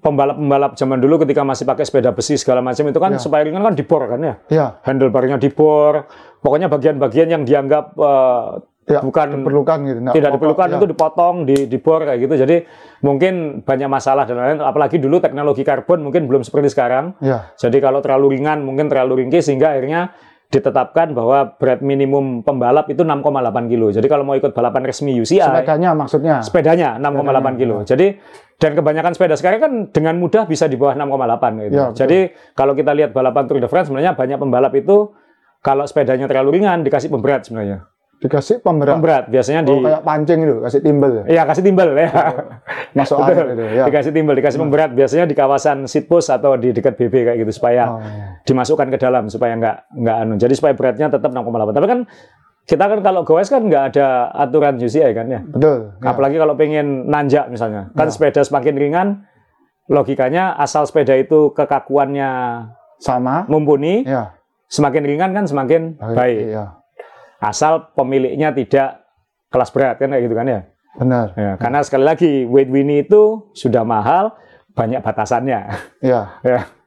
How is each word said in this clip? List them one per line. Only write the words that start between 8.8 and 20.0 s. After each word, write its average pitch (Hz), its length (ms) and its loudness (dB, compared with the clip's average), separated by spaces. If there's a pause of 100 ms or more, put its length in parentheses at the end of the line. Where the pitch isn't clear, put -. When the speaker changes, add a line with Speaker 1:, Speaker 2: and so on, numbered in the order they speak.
Speaker 2:
Ya, 147 160 2
Speaker 1:
bukan 143 400 -2
Speaker 2:
diperlukan 143 380 0 (100)
gitu, 123 160 -4
nggak 127 80 -2
Speaker 1:
tidak 147 160 4
Speaker 2:
pokok, 139 80 0
Speaker 1:
diperlukan 156 320 2
Speaker 2:
ya. - 80 -2
Speaker 1:
itu 202 160 2
dipotong, 170 440 0 (120)
di-, 139 240 2
dibor 160 320 0
kayak 135 160 -2
gitu. 127 160 0
Jadi 160 320 2 (320)
mungkin 151 640 -2
banyak 135 240 -2
masalah 135 400 0
dan 120 80 -4
lain-lain. 135 240 -2
Apalagi 143 400 0
dulu 147 240 2
teknologi 139 400 -2
karbon 151 400 0
mungkin 147 240 -2
belum 127 160 2
seperti 143 240 0
sekarang. 135 560 -2
Speaker 2:
Ya. 123 320 -2
Speaker 1:
Jadi 123 240 2
kalau 135 240 2
terlalu 135 320 2
ringan, 151 240 -2
mungkin 135 320 -4
terlalu 127 320 0
ringkih 151 160 0
sehingga 151 320 0
akhirnya 151 400 -4 (420)